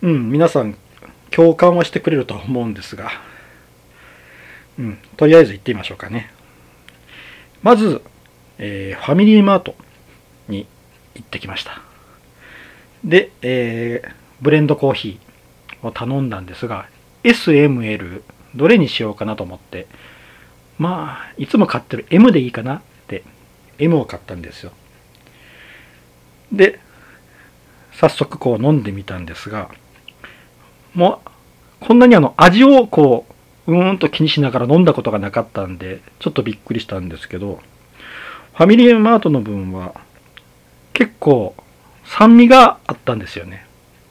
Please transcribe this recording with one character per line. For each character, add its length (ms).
う 60
ん、 240
皆 180
さ 140
ん 120
共 240
感 220
は 100
し 60
て 80
く 100
れ 80
る 80
と 80
思 300
う 40
ん 60
で 80
す 140
が、 160
う 20
ん、 160
と 120
り 80
あ 40
え 60
ず 80
行 80
っ 20
て 80
み 60
ま 60
し 80
ょ 40
う 40
か 100
ね。 220
ま 140
ず、 260
え 400
ー、 80
フ 60
ァ 40
ミ 100
リ 140
ー 40
マ 140
ー 20
ト 160
に 180
行 100
っ 40
て 100
き 100
ま 80
し 80
た。 200
で、 260
え 600
ー、 80
ブ 80
レ 100
ン 60
ド 100
コ 140
ー 40
ヒ 260
ー 40
を 40
頼 300
ん 100
だ 80
ん 80
で 80
す 120
が、 200
エ 120
ス、 180
エ 140
ム、 180
エ 100
ル、 280
ど 120
れ 120
に 100
し 140
よ 80
う 40
か 100
な 100
と 80
思 140
っ 20
て、 260
ま 420
あ、 160
い 80
つ 140
も 80
買 120
っ 40
て 120
る 140
エ 80
ム 140
で 80
い 80
い 40
か 120
な 140
っ 40
て、 180
エ 100
ム 100
を 80
買 140
っ 40
た 100
ん 80
で 100
す 120
よ。 80
で、 280
早 160
速 300
こ 200
う 40
飲 80
ん 100
で 100
み 120
た 160
ん 80
で 80
す 160
が、 180
も 280
う、 60
こ 80
ん 60
な 80
に 80
あ 40
の、 180
味 260
を 240
こ 400
う、 40
う 40
ー 160
ん 80
と 100
気 140
に 60
し 120
な 80
が 80
ら 80
飲 140
ん 40
だ 120
こ 80
と 80
が 80
な 100
か 120
っ 120
た 140
ん 100
で、 240
ち 80
ょ 60
っ 20
と 80
び 120
っ 40
く 160
り 60
し 80
た 100
ん 100
で 100
す 120
け 80
ど、 240
フ 80
ァ 20
ミ 120
リ 120
ー 80
マ 200
ー 20
ト 100
の 120
分 320
は、 200
結 260
構、 360
酸 320
味 120
が 400
あ 60
っ 40
た 160
ん 60
で 80
す 100
よ 80
ね。 220